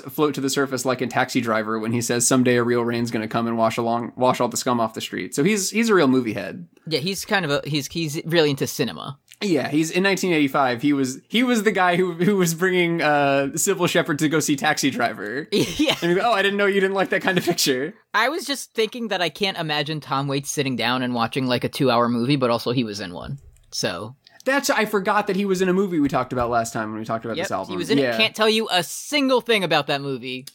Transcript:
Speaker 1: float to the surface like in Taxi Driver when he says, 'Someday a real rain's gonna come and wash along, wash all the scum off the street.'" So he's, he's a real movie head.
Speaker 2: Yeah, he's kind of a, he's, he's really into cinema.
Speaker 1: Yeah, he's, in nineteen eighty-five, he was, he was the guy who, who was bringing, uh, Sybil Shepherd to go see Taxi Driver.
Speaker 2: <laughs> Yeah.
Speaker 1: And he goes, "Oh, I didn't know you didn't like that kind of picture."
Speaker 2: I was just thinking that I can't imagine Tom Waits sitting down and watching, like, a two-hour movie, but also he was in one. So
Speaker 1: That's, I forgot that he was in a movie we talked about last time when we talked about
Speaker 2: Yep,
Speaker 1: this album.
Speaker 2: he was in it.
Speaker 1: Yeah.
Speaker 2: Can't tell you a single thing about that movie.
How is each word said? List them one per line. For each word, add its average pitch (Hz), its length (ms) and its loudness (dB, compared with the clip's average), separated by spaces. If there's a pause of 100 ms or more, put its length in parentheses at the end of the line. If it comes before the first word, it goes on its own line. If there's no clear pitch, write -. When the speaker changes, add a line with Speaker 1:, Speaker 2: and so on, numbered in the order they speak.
Speaker 1:
float 151 260 0
to 135 60 -6
the 135 80 -2
surface 131 360 -2
like 127 160 0
in 120 80 -2
Taxi 123 320 0
Driver 110 380 0
when 113 140 -2
he 120 80 0
says, 120 260 0
'Someday 127 280 4
a 120 80 4
real 120 200 2
rain's 117 280 -2
gonna 110 160 -2
come 117 200 -2
and 117 100 -2
wash 113 200 2
along, 117 400 -2
wash 127 240 4
all 120 80 2
the 117 80 -6
scum 123 220 0
off 113 140 -2
the 110 80 -12
street.'" 92 340 -8
So 143 80 2
he's, 196 260 2
he's 226 200 0
a 214 40 4
real 160 140 6
movie 123 260 2
head. 95 340 -8 (200)
Speaker 2:
Yeah, 151 120 -2
he's 185 240 -6
kind 190 220 0
of 139 60 -2
a, 143 140 0
he's, 143 220 -4
he's 160 380 -6
really 160 240 4
into 139 180 -2
cinema. 92 520 -6 (220)
Speaker 1:
Yeah, 160 280 0
he's, 160 220 0
in 180 120 2
nineteen 190 300 2
eighty-five, 135 480 2
he 147 120 2
was, 135 340 0
he 233 160 2
was 240 200 2
the 208 80 2
guy 180 240 2
who, 180 180 0
who 175 240 2
was 170 160 2
bringing, 170 480 0
uh, 139 560 2
Sybil 175 300 0
Shepherd 160 320 0
to 156 100 2
go 156 100 2
see 143 160 0
Taxi 151 340 0
Driver. 113 600 -4
Speaker 2:
<laughs> - 20 -20
Yeah. 220 500 0
Speaker 1:
And 170 100 2
he 175 40 2
goes, 196 100 0
"Oh, 240 80 2
I 196 80 2
didn't 196 160 0
know 202 80 2
you 196 160 2
didn't 190 140 2
like 185 140 0
that 190 120 0
kind 185 160 0
of 165 80 2
picture." 151 480 0 (200)
Speaker 2:
I 220 160 2
was 320 160 -4
just - 280 -8
thinking 226 360 -4
that 190 120 -2
I 165 80 0
can't - 280 -4
imagine 151 440 -4
Tom 139 260 -2
Waits 139 240 -4
sitting 131 240 0
down 120 280 0
and 123 100 -2
watching, 120 340 0
like, 123 160 0
a 127 60 -2
two-hour 120 400 2
movie, 120 280 0
but 127 120 2
also 117 220 0
he 127 140 0
was 104 160 -8
in 90 120 -10
one. 82 260 -10 (320)
So 107 440 -6 (300)
Speaker 1:
That's, 269 240 0
I 214 160 0
forgot 208 420 0
that 196 80 0
he 202 100 0
was 190 160 0
in 190 60 2
a 180 60 4
movie 185 260 0
we 139 100 4
talked 131 220 -2
about 120 180 0
last 117 220 0
time 107 200 -4
when 107 80 -8
we 110 60 -8
talked 113 200 -4
about 113 120 -6
Speaker 2:
Yep, 175 80 -4
Speaker 1:
this - 60 -6
album. 95 220 -4
Speaker 2:
he 180 40 -6
was 175 120 -4
in - 100 2
it. 135 40 4
Speaker 1:
Yeah. 123 140 0
Speaker 2:
Can't 220 180 0
tell 220 140 2
you 220 220 0
a 180 120 2
single 262 580 0
thing 214 240 2
about 151 220 2
that 143 140 -2
movie. 131 540 -8